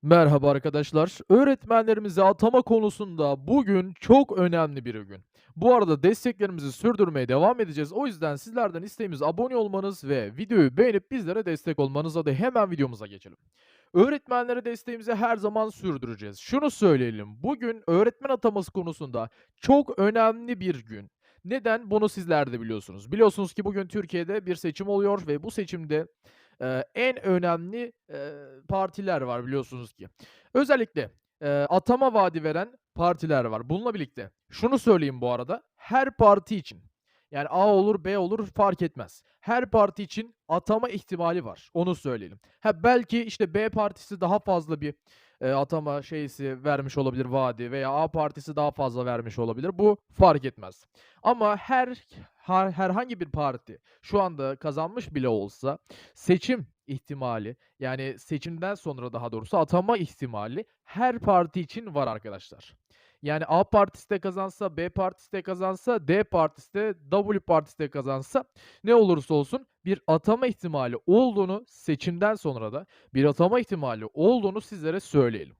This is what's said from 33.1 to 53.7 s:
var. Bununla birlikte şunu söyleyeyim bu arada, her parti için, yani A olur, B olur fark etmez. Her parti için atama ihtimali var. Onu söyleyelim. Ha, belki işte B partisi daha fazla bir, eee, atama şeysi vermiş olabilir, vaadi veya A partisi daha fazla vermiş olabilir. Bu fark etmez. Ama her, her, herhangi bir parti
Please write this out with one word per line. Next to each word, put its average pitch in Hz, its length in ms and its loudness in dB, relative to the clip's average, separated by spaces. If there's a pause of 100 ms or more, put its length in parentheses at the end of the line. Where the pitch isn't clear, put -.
var. 113 240 -6
Bununla 214 240 -4
birlikte 131 380 -10 (180)
şunu 247 300 0
söyleyeyim 147 420 2
bu 123 100 -2
arada, 123 320 -6 (120)
her 269 420 -2
parti 202 380 6
için, 120 280 -10 (480)
yani 147 160 -6
A 185 200 2
olur, 202 360 4
B 190 140 -2
olur 196 300 -2
fark 196 340 0
etmez. 131 420 -8 (160)
Her 240 320 -2
parti 202 320 4
için 220 320 -10 (120)
atama 214 420 -2
ihtimali 175 560 -4
var. - 280 -16
Onu 175 220 0
söyleyelim. 104 440 -8 (220)
Ha, 170 220 -2
belki 240 400 2
işte 208 300 -4
B 214 160 -2
partisi 208 520 -6
daha 190 180 0
fazla 160 420 -2
bir, 147 120 -6 (480)
eee, 131 100 -2
atama 143 500 -2
şeysi 139 640 -10
vermiş 139 340 -2
olabilir, 131 280 -2
vaadi 123 460 -4
veya 135 200 -4
A 151 160 0
partisi 151 480 -6
daha 147 160 0
fazla 127 340 -4
vermiş 117 340 -6
olabilir. 120 340 -4
Bu 202 240 4 (160)
fark 151 320 6
etmez. 101 420 -12 (360)
Ama 214 340 2
her, 254 480 -2 (300)
her, 190 360 0
herhangi 190 480 -4
bir 160 120 -8
parti 135 480 -6 (220)